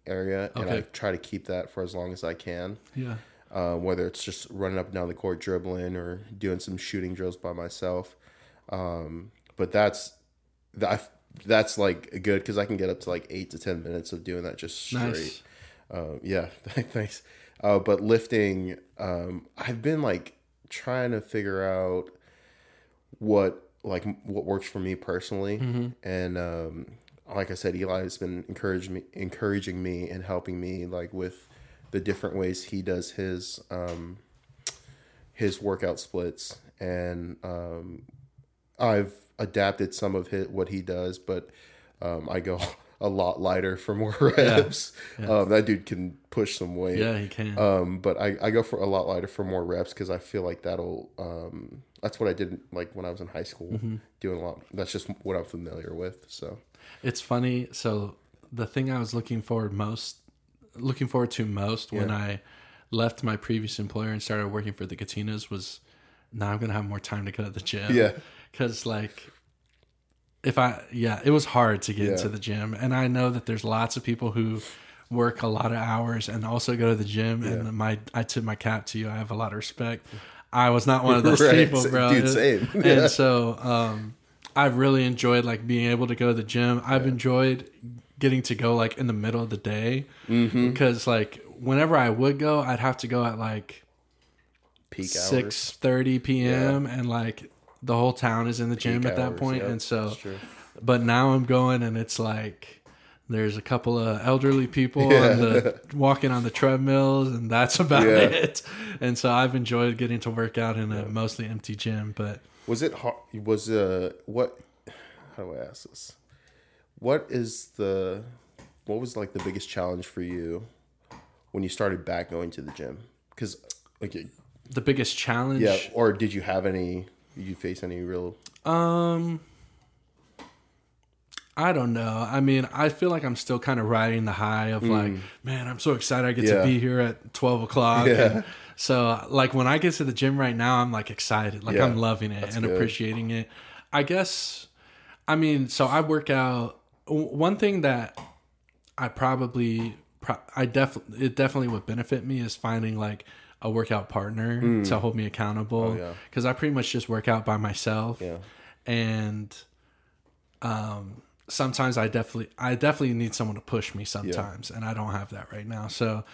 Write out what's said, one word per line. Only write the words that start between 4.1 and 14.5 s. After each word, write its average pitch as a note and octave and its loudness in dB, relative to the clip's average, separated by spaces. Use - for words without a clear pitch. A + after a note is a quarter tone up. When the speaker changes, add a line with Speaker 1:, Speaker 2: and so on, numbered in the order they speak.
Speaker 1:
just - -10
running F#2+ -4
up F2+ -4
and F#2+ -12
down F2+ -4
the F2+ -8
court, F2+ -6
dribbling, F2+ -4
or F2 -8
doing F#2 -2
some F#2+ -8
shooting F#2 -6
drills F2+ -6
by F2 -8
myself. F2+ -6
Um, E2+ -8
but - -2
that's, G#2 2
that, G2+ -2
that's, G#2+ 2
like, F#2+ -2
good G2 0
'cause G#2 -2
I G2+ 0
can G2+ -4
get F#2 -2
up F2+ -6
to, - -10
like, F2 -6
eight F#2 -10
to D#2 -12
ten E2+ -6
minutes E2+ -10
of E2 -10
doing F2+ -8
that F2 -10